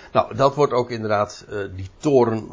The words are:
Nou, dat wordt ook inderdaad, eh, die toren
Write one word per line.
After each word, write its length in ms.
Nou, 220
dat 200
wordt 180
ook 180
inderdaad, 580
eh, 100
die 200
toren 560